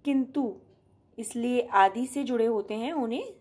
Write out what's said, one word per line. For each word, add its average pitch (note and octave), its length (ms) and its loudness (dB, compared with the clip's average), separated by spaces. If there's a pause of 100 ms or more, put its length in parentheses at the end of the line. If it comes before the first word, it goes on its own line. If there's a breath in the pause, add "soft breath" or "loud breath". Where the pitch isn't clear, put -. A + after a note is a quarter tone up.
किंतु C4+ 560 0 (580)
इसलिए A#3+ 420 -2
आदि G3 460 4
से C#4+ 160 -4
जुड़े A#3+ 220 0
होते G#3+ 280 0
हैं A#3 200 -4
उन्हें D4+ 480 -4